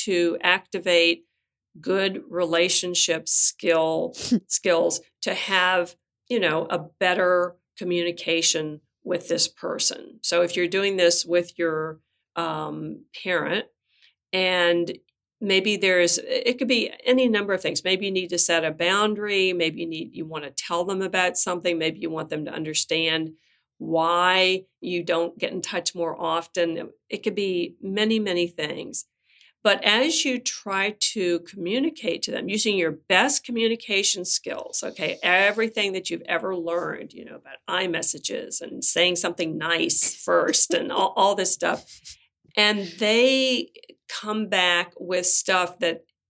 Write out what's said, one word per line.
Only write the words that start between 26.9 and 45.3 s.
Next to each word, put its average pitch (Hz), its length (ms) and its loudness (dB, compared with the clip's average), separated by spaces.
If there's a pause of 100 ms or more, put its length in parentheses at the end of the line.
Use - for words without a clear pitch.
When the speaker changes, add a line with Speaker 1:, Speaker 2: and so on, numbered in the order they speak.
Speaker 1:
It - 140 -8
could 196 120 -2
be 180 460 -2
many, 214 380 0
many 180 260 0
things. - 600 -8 (580)
But 196 220 4
as 262 400 4
you 254 140 0
try 202 560 -4 (180)
to 175 260 0
communicate 208 840 -4
to - 80 -6
them - 180 -6
using 214 280 0
your 165 140 0
best 208 540 0
communication 226 800 -2
skills, - 580 -4
okay, - 400 -6
everything 202 720 2
that 185 160 -6
you've 170 180 -6
ever 185 300 -2
learned, 165 560 -6
you - 100 -16
know, - 120 -18
about 135 200 -20 (140)
iMessages - 920 -4
and - 220 -10
saying 180 320 2
something 175 420 -4
nice 165 560 0
first - 600 2
and - 180 -2
all, 190 240 0
all 196 200 4
this 185 180 0
stuff, - 320 -2 (720)
and 208 220 4 (200)
they 254 720 4 (400)
come 214 380 -6
back 180 500 2
with 180 280 -2
stuff 180 540 2